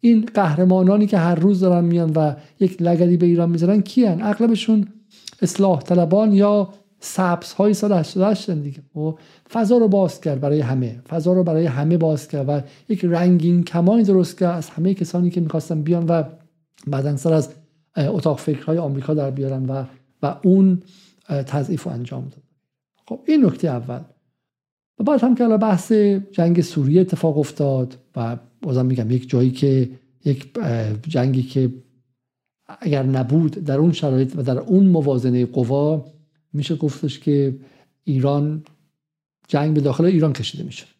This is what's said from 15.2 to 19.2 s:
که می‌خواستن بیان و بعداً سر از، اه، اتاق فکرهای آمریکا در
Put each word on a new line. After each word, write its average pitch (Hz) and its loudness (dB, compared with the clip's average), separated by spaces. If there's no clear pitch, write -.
که 175 -4
می‌خواستن 156 -4
بیان 165 0
و 165 0
بعداً 139 -4
سر 160 -2
از، 156 0
اه، 143 -2
اتاق 156 -2
فکرهای 156 -4
آمریکا 139 -4
در 139 -2